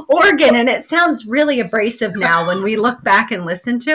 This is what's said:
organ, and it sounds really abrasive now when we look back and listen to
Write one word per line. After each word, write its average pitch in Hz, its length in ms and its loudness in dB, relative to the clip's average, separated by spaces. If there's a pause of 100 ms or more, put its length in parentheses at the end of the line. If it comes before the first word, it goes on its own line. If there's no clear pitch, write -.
organ, 302 480 4
and 240 140 0
it - 140 -4
sounds 320 420 0
really 269 340 0
abrasive 214 560 -4
now 170 300 0
when 185 160 -2
we 214 140 -2
look 240 280 -2
back 220 260 2
and 185 140 -6
listen 185 360 -4
to 302 140 -4